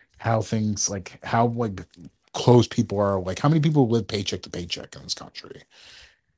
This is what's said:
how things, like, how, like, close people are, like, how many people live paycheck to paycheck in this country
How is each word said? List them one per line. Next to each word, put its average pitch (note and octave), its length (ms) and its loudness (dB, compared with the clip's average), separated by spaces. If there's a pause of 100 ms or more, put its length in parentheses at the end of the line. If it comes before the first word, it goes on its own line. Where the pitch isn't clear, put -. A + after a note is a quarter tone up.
(180)
how A2+ 220 0
things, G#2+ 480 -2
like, - 360 -10
how, A#2+ 240 2
like, A2+ 340 -4 (500)
close A#2+ 340 6
people G2+ 320 -2
are, G2 220 0
like, F2+ 180 -6
how D3 120 2
many D#3+ 100 4
people D3 280 4
live A2+ 200 0
paycheck G2+ 340 -4
to - 80 -18
paycheck - 460 -10
in C2+ 60 -18
this - 120 -8
country - 480 -20 (760)